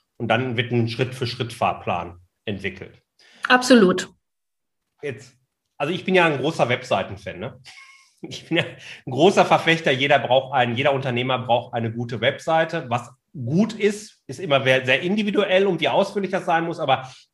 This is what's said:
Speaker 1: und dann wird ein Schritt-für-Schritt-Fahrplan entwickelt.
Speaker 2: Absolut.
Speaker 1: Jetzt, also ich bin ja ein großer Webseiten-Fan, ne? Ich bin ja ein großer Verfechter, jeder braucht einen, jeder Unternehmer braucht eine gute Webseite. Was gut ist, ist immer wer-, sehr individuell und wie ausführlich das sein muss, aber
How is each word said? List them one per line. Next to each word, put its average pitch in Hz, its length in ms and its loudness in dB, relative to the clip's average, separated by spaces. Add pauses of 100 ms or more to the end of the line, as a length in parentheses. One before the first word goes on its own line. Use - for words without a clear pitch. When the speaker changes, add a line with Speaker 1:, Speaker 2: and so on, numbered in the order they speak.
(160)
Speaker 1:
und 117 100 -6
dann 117 300 0
wird 120 160 -2
ein 117 160 2
Schritt-für-Schritt-Fahrplan 104 1300 -6 (280)
entwickelt. 95 540 -10 (460)
Speaker 2:
Absolut. 240 640 4 (920)
Speaker 1:
Jetzt, 131 340 -12 (420)
also 156 140 -4
ich - 120 -8
bin 185 120 2
ja 170 100 6
ein 147 120 0
großer 147 300 0
Webseiten-Fan, 95 680 -4
ne? 113 220 -12 (640)
Ich - 260 -14
bin 165 80 -2
ja 165 80 2
ein - 480 -14
großer 180 320 6
Verfechter, 160 480 4
jeder 139 260 4
braucht 127 340 0
einen, 120 220 0
jeder 139 180 2
Unternehmer 127 460 -2
braucht 117 360 -2
eine 113 180 -4
gute 117 280 -8
Webseite. 160 680 -2
Was 117 240 -4 (200)
gut 165 400 0
ist, - 540 -4
ist 131 140 -14
immer 139 240 2
wer-, 131 200 4
sehr 131 160 2
individuell 196 680 0
und 165 120 -2
wie 143 80 2
ausführlich 190 440 -2
das 175 120 -4
sein 170 200 0
muss, 165 160 -6
aber 131 280 0 (260)